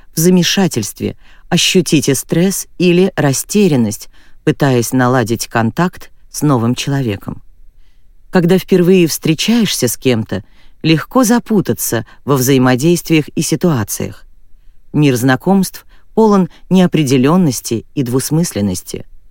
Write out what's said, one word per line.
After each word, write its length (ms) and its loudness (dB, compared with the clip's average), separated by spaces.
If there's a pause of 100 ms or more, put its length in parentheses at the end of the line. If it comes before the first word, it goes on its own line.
(140)
в 40 -4
замешательстве, 1000 0 (320)
ощутите 640 0
стресс 520 -2 (120)
или 360 2
растерянность, 920 0 (340)
пытаясь 500 0
наладить 540 0
контакт 640 -4 (200)
с 100 -12
новым 340 0
человеком. 680 -6 (880)
Когда 260 2
впервые 500 2
встречаешься 800 -2
с 120 -4
кем-то, 460 -2 (380)
легко 420 0
запутаться 800 -2 (180)
во 120 0
взаимодействиях 920 2
и 140 -6
ситуациях. 840 -4 (680)
Мир 220 2
знакомств 680 0 (300)
полон 340 4 (220)
неопределенности 1120 2 (100)
и 80 -2
двусмысленности. 1000 -4 (260)